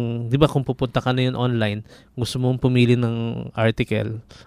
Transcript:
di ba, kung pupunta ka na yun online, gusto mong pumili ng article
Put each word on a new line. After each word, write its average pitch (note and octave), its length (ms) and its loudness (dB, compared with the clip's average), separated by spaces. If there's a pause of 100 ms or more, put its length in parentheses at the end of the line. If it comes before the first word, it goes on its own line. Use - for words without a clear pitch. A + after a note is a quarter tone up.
(260)
di A#2 80 -2
ba, D3 120 4
kung C#3 180 0
pupunta B2+ 340 -2
ka B2+ 140 0
na B2+ 100 0
yun B2+ 140 0
online, A2 500 0 (260)
gusto B2 260 -4
mong B2+ 200 0
pumili B2 380 4
ng A#2 180 0 (380)
article A2+ 680 -2 (280)